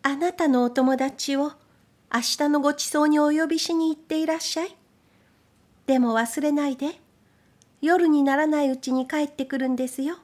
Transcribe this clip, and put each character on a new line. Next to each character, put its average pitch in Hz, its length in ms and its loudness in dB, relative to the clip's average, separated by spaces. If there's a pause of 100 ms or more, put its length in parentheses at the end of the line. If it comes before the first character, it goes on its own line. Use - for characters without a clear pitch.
あ 277 140 -2
な 339 180 -2
た 330 140 0
の 247 160 4
お 240 80 0
友 262 260 2
達 269 400 -4
を 285 140 -2 (600)
明 233 100 0
日 - 280 -2
の 294 120 2
ご 285 120 2
ち - 120 -6
そ 302 200 0
う - 20 2
に 302 120 4
お 294 100 4
呼 311 160 0
び 320 140 -2
し 339 160 -4
に 330 140 2
行 311 60 -2
っ - 60 -20
て 311 180 -4
い 320 60 -2
ら 320 120 -2
っ - 20 -8
し - 200 -6
ゃ 339 60 -4
い。 - 100 -14 (1080)
で 262 140 2
も 233 160 2
忘 233 260 -2
れ 294 100 0
な 294 160 0
い 262 100 -4
で。 277 220 -6 (800)
夜 339 280 4
に 294 160 4
な 277 140 2
ら 311 100 2
な 302 160 2
い 269 80 2
う 262 60 -4
ち 262 140 -6
に 262 160 0
帰 302 180 -2
っ - 20 -10
て 269 180 -8
く 269 140 -6
る 262 100 -2
ん 254 60 0
で 254 120 -4
す 269 140 -8
よ。 320 220 -4